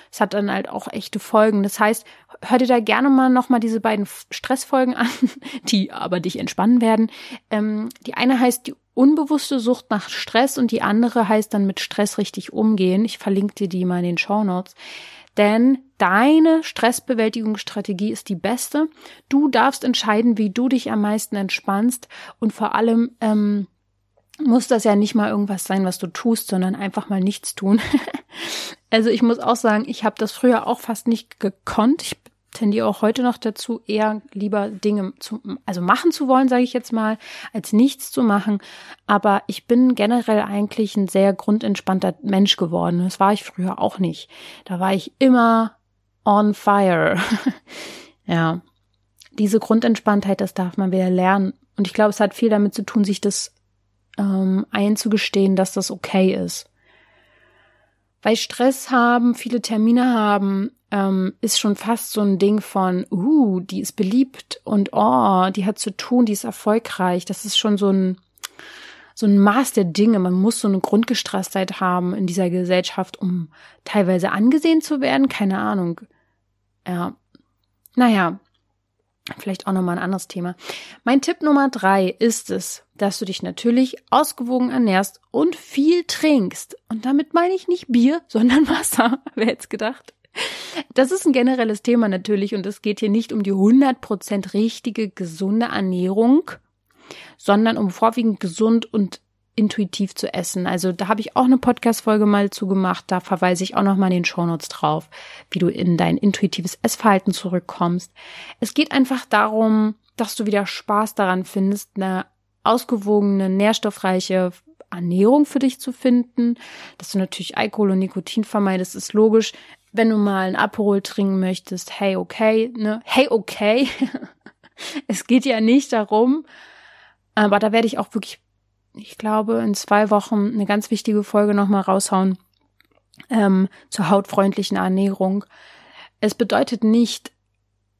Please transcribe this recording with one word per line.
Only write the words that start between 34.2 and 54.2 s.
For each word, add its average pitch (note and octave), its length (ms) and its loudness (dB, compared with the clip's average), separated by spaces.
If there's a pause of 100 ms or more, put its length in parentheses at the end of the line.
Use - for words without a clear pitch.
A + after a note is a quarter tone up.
lieber G3+ 380 -4
Dinge G#3 500 -4
zu, - 220 -12 (240)
also F3+ 160 -6
machen A3+ 320 2
zu C#4 160 -2
wollen, C4 180 4
sage B3 160 2
ich B3 80 -2
jetzt B3 220 -6
mal, A3 240 -2 (340)
als - 220 -8
nichts B3 380 2
zu C4 120 -2
machen. G3+ 360 0 (460)
Aber G3+ 420 2
ich - 200 -10
bin B3 280 4
generell A3 440 0
eigentlich G3+ 560 -4
ein G3 140 0
sehr G3 240 2
grundentspannter G3 880 -2
Mensch G3 340 2
geworden. F3 480 -2
Das F#3 160 -4
war G3 140 4
ich G3+ 100 -4
früher - 360 -6
auch G3 200 -2
nicht. E3 300 -4 (340)
Da F3+ 160 -8
war F#3+ 140 0
ich G3 260 -4
immer A3+ 560 4 (480)
on G#3 300 4
fire. F#3 640 2 (540)
<laughs> - 540 -20
Ja, E3+ 360 0 (680)
diese G#3 280 2
Grundentspanntheit, G#3 800 2
das G3 140 -4
darf F3+ 240 -4
man F#3+ 160 0
wieder F#3 160 2
lernen. F#3+ 440 2 (240)
Und G3+ 100 0
ich - 60 -10
glaube, G#3+ 180 2
es G3+ 100 -4
hat G3+ 120 0
viel A#3 160 0
damit G3+ 240 2
zu G#3+ 100 -6
tun, G#3 200 0
sich G3 160 -2
das, - 340 -4 (640)
ähm, F#3+ 540 0